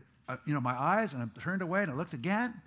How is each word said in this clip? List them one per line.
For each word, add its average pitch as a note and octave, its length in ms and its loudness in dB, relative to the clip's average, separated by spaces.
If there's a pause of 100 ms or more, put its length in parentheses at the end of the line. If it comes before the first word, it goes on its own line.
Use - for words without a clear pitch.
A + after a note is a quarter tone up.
(280)
uh, B2+ 180 -4
you D3+ 80 2
know, C#3+ 80 2
my B2+ 180 0
eyes, F#3 340 2
and B2+ 100 -4
I A2 180 -8
turned F#3 200 0
away, F#3 220 2
and E3 80 -2
I B2 40 -2
looked E3+ 180 -4
again, G#3 400 0 (140)